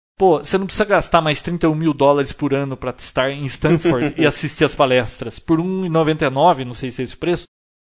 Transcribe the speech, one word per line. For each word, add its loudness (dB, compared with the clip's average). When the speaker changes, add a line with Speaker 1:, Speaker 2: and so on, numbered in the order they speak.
Speaker 1:
"Pô, 4
você -2
não 0
precisa -2
gastar 2
mais -2
trinta -2
e 4
um 2
mil 0
dólares 2
por -2
ano -4
pra -8
estar -4
em -10
Stanford 0
Speaker 2:
<laughs> -10
Speaker 1:
e 0
assistir 0
as 2
palestras. 0
Por 2
um -2
e -4
noventa 2
e 2
nove, 2
não -10
sei -6
se -8
é -2
esse -10
o -20
preço, -2